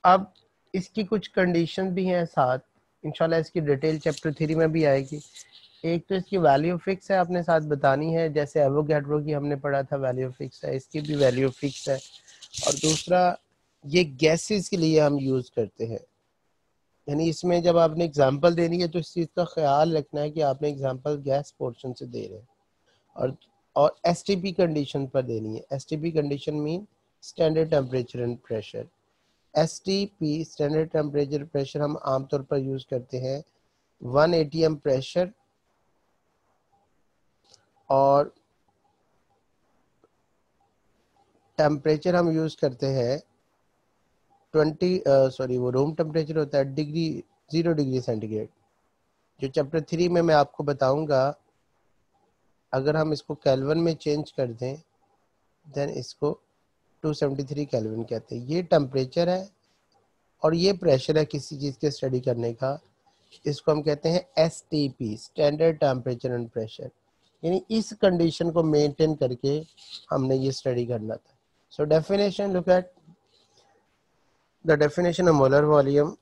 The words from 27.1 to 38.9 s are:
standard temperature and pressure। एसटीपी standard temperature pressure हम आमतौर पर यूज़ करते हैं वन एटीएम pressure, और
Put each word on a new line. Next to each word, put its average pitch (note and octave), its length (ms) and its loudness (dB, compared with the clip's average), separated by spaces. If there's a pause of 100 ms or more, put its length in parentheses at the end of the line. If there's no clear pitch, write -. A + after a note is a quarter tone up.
standard D#3+ 440 0
temperature B2+ 540 -2
and A#2+ 180 -6
pressure। A2 400 -8 (720)
एसटीपी E3 880 -2
standard D#3 500 -2
temperature C#3+ 480 -2 (120)
pressure C#3 260 -4
हम D3 240 -2
आमतौर C3+ 360 -2 (100)
पर C#3+ 80 0
यूज़ C3+ 300 -6
करते B2+ 360 -6
हैं C#3 180 -6 (580)
वन C#3+ 320 2
एटीएम D#3+ 420 0 (100)
pressure, D3+ 460 -2 (2500)
और C#3 440 4 (3250)